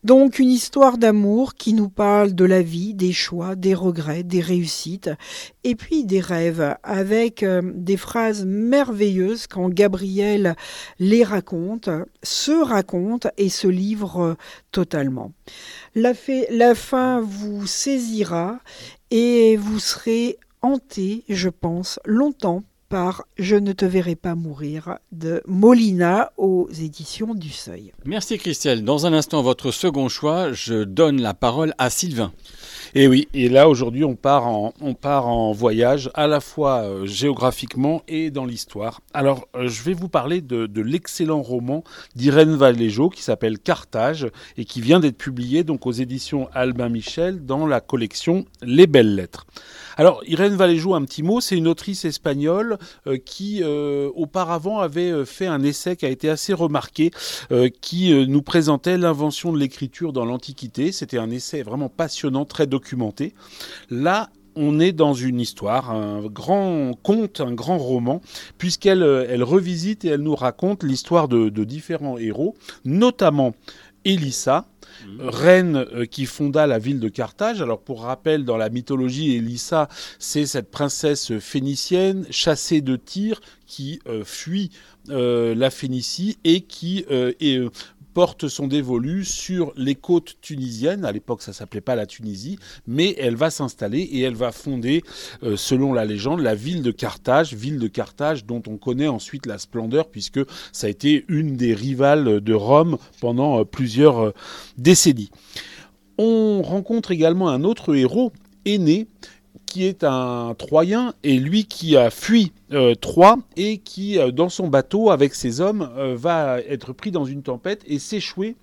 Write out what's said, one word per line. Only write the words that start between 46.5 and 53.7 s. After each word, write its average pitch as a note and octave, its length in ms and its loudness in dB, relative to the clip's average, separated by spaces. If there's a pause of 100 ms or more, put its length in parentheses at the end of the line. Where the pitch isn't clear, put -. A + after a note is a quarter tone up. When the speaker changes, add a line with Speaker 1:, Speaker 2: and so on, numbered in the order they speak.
Speaker 3:
Albin B2+ 360 -2
Michel E3 560 -4
dans C3+ 220 -2
la C3 140 2
collection C#3 640 -2 (180)
Les C3 240 6
Belles A#2 300 6
Lettres. - 280 -8 (520)
Alors, E3 300 6
Irène F#3+ 300 0
Vallejo, F3+ 380 4
un D3 100 0
petit - 180 -8
mot, G#3 180 2
c'est G3 160 -2
une E3 120 2
autrice F#3 360 -4
espagnole, E3 760 -2 (280)
euh, C#3 100 -2
qui, G3 460 -8
euh, C#3+ 540 -2